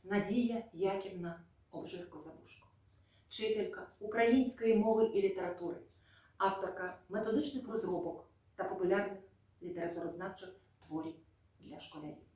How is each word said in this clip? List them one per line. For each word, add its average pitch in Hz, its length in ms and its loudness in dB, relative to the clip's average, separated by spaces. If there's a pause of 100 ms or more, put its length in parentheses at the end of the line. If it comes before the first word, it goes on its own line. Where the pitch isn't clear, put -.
Надія 226 680 2
Яківна 180 720 -4 (280)
Обжирко-Забушко, - 920 -14 (600)
вчителька - 600 -2 (120)
української 226 760 4
мови 220 300 6
і 196 160 2
літератури, 180 540 -2 (600)
авторка 185 640 -2 (100)
методичних 226 600 0
розробок 185 640 -4 (260)
та 190 80 -4
популярних 185 540 0 (440)
літературознавчих 175 960 -8 (220)
творів 156 360 -8 (460)
для 302 200 -18
школярів. - 560 -14